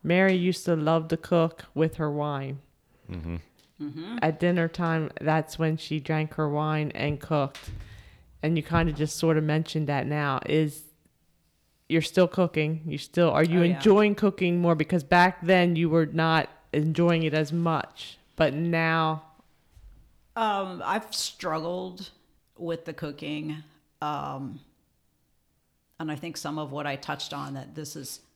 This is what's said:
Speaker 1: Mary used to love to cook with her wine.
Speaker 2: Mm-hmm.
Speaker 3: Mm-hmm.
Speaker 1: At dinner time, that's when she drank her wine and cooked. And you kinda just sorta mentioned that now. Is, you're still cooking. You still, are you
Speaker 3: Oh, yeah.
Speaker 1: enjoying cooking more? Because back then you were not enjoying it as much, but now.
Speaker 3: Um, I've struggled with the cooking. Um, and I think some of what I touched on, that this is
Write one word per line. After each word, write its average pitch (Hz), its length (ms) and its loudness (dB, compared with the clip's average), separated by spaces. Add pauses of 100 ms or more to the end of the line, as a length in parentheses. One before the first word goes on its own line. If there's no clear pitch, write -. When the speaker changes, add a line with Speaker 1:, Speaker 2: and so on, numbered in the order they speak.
Speaker 1:
Mary 185 320 4
used 180 320 0
to 175 100 2
love 160 320 0
to 165 80 0
cook 165 580 0
with 160 220 0
her 156 140 -2
wine. 143 480 -4 (520)
Speaker 2:
Mm-hmm. 85 260 -6 (440)
Speaker 3:
Mm-hmm. 160 420 -10
Speaker 1:
At 156 180 0
dinner 175 280 2
time, 165 420 -2 (100)
that's 156 380 0
when 160 180 0
she 156 240 -6
drank 156 340 -2
her 156 140 -2
wine 151 460 -2
and 147 260 -2
cooked. 143 500 -2 (720)
And 160 140 0
you 151 60 0
kinda 165 300 0
just 147 240 -2
sorta 160 240 2
mentioned 156 480 -2
that - 180 -2
now. 143 400 -2
Is, 151 360 0 (1040)
you're 165 140 4
still 175 260 4
cooking. 160 580 0
You 147 120 -6
still, 170 320 2
are 156 140 4
you 170 160 4
Speaker 3:
Oh, - 40 6
yeah. 175 120 4
Speaker 1:
enjoying 208 380 6
cooking 185 460 2
more? 170 160 4
Because 156 280 0
back 180 380 6
then 175 340 4
you 165 140 2
were 160 160 4
not 160 420 2 (240)
enjoying 165 520 2
it 151 100 0
as 151 180 0
much, 165 680 -4 (180)
but 147 180 4
now. 160 680 0 (1120)
Speaker 3:
Um, 196 480 -2
I've 208 300 -2
struggled 180 960 -6 (460)
with 165 280 -6
the 165 80 -10
cooking. 151 680 -8 (380)
Um, 143 580 -6 (1400)
and 156 100 -8
I 151 60 -6
think 165 200 -12
some 151 220 -8
of 143 140 -8
what 147 160 -8
I 139 80 -6
touched 143 360 -10
on, 143 220 -10
that 135 220 -14
this 151 180 -12
is 139 240 -14 (180)